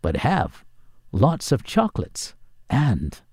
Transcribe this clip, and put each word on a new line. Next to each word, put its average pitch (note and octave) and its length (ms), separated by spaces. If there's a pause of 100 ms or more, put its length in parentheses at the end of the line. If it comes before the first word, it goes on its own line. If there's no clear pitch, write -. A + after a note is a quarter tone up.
but D2+ 160
have - 460 (480)
lots C3+ 400
of C#3 120
chocolates - 720 (360)
and F#2+ 520 (120)